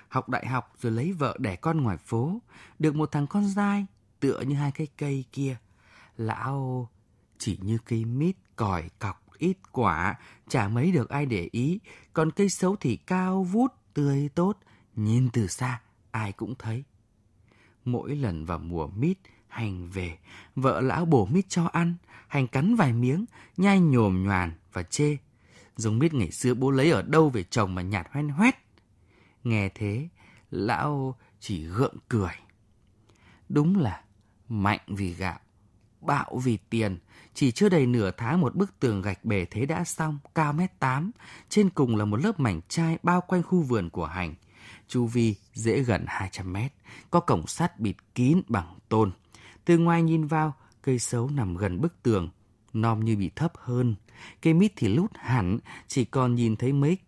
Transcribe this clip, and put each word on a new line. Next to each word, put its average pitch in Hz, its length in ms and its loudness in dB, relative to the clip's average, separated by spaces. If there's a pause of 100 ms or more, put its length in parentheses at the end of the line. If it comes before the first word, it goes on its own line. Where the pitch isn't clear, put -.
học - 200 -4
đại 127 180 -4
học 127 340 -4
rồi 117 120 -2
lấy 135 200 -2
vợ 143 260 -2
đẻ 104 180 -4
con 160 240 -2
ngoài 104 160 0
phố, 135 420 -4 (400)
được 151 160 2
một 151 180 -2
thằng 143 140 0
con 202 180 0
dai, 202 420 0 (340)
tựa 135 200 0
như 139 140 -2
hai 143 180 -2
cái 156 140 -6 (100)
cây 139 360 -4
kia. 135 240 -4 (600)
Lão 127 720 -4 (500)
chỉ 90 240 -4
như 110 220 0
cây 113 200 -2
mít 139 320 -2 (200)
còi 90 320 -2 (100)
cọc - 240 -8 (160)
ít 185 180 0 (160)
quả, 95 460 0 (300)
chả 110 200 0
mấy 123 240 2
được 139 160 0
ai 143 180 -2
để 98 260 -2
ý, 143 260 0 (340)
còn 160 180 0
cây 202 180 2
sấu 185 280 0
thì 120 200 -2
cao 185 460 -2
vút, 220 300 0 (220)
tươi 143 400 0
tốt, 190 240 0 (380)
nhìn 113 360 2
từ 110 140 2
xa 123 340 -6 (300)
ai 107 220 -6
cũng 113 260 -10
thấy. 117 260 -6 (1000)
Mỗi 123 320 -4
lần 90 280 -4
vào 85 140 -4
mùa 82 280 -6
mít, 120 320 -2 (300)
Hành 92 420 -8
về, 90 280 -8 (380)
vợ 127 240 2
lão 131 240 0
bổ 135 220 4
mít 165 220 0
cho 170 160 0
ăn, 170 300 0 (340)
Hành 135 200 0
cắn 180 280 2
vài 147 160 4
miếng, 127 320 2 (320)
nhai 196 240 4
nhồm 110 440 4
nhoàn 92 280 0 (200)
và 92 100 -4
chê. 147 340 -2 (600)
Giống 110 220 0
mít 160 160 2
ngày 98 160 0
xưa 123 240 0
bố 131 160 0
lấy 135 200 4
ở 104 120 4
đâu 156 260 4
về 117 140 -2
trồng 95 320 -2
mà 92 80 -2
nhạt 92 300 -4
hoen 147 160 -4
hoét. 196 260 2 (920)
Nghe 107 240 2
thế, 107 400 -6 (420)
lão 131 640 -4 (240)
chỉ 82 260 -8
gượng 104 280 -2 (140)
cười. 95 240 0 (1160)
Đúng 156 300 2
là 107 240 -2 (460)
mạnh 104 380 0
vì 95 280 -6
gạo, 87 240 -6 (640)
bạo 143 440 -4
vì 117 120 2
tiền. 104 420 -2 (360)
Chỉ 131 180 2
chưa 208 160 4
đầy 160 180 4
nửa 113 240 2
tháng 123 300 -2
một 139 140 0
bức 196 260 -2
tường 104 220 0
gạch 98 220 -4
bề 101 200 0
thế 107 220 -4
đã 165 180 -2
xong, 156 340 -4 (160)
cao 151 180 2
mét 180 260 -2
tám, 143 320 -2 (380)
trên 202 220 4
cùng 120 260 2
là 104 80 2
một 104 120 0
lớp 180 240 0
mảnh 98 280 0
chai 165 340 0
bao 180 180 2
quanh 180 220 0
khu 180 200 2
vườn 110 280 0
của 85 160 -6
Hành. 82 280 -6 (540)
Chu 123 180 0
vi 117 300 2 (180)
dễ 110 280 0
gần 104 260 0
hai 95 240 -6
trăm 92 200 -8
mét, 110 200 -4 (380)
có 175 100 4
cổng 95 260 0
sắt - 340 -4
bịt 104 160 -2 (180)
kín 135 340 4
bằng 92 300 -4 (100)
tôn. 110 240 2 (520)
Từ 170 140 6
ngoài 170 240 4
nhìn 160 240 2
vào, 156 280 0 (280)
cây 131 160 2
sấu 120 320 -2
nằm 104 260 -2
gần 92 240 -2
bức 170 220 -4
tường, 95 280 2 (420)
non 110 320 0
như 110 120 2
bị 95 200 0
thấp 165 200 -2
hơn. 123 380 -2 (480)
Cây 165 120 4
mít 202 220 4
thì 110 120 2
lút 160 260 2
hẳn, 117 440 0 (280)
chỉ 127 180 -2
còn 127 300 0
nhìn 113 220 2
thấy 123 160 -2
mấy 143 360 2